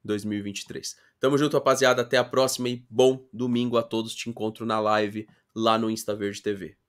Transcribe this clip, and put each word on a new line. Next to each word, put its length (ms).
dois 200
mil 140
e 40
vinte 200
e 60
três. 300
Tamo 180
junto, 200
rapaziada, 440
até 160
a 60
próxima 460
e 200
bom 440
domingo 440
a 60
todos. 300
Te 160
encontro 360
na 140
live 480
lá 260
no 100
Insta 260
Verde 280
T 100
V. 240